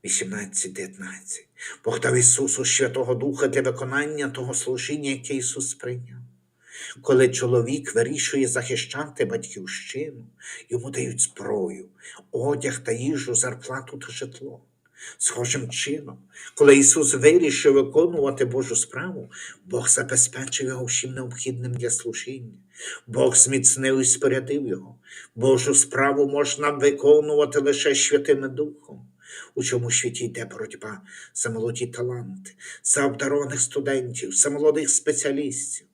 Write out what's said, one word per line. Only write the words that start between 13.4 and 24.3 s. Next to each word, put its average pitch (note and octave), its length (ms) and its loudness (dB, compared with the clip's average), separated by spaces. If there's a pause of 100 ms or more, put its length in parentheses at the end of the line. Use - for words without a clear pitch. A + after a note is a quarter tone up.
та - 100 -14
житло. B2+ 540 -12 (560)
Схожим - 520 -2
чином, - 480 -6 (380)
коли C#3+ 220 10
Ісус C#3 360 6
вирішив D3 600 6
виконувати C#3 720 2
Божу A#2+ 300 -2
справу, C#3+ 560 -6 (340)
Бог - 240 -2
забезпечив C3 800 0
його B2+ 180 -6
всім B2+ 280 -4
необхідним B2 600 -6
для A#2+ 160 -4
служіння. A#2+ 680 -8 (500)
Бог B2 280 2
зміцнив C3 640 4
і B2+ 60 2
спорядив C3 640 0